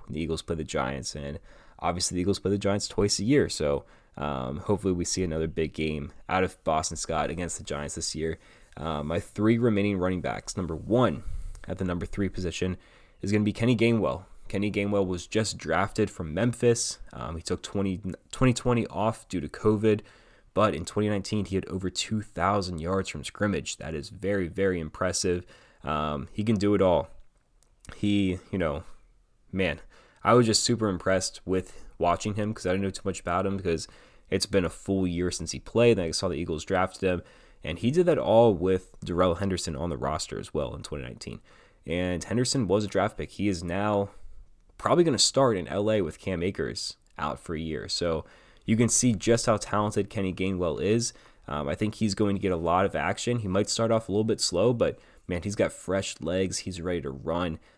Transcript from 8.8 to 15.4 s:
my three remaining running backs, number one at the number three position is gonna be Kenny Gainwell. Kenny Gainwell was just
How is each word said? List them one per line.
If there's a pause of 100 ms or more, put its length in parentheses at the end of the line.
my
three
remaining
running
backs,
number
one (440)
at
the
number
three
position (440)
is
gonna
be
Kenny
Gainwell. (220)
Kenny
Gainwell
was
just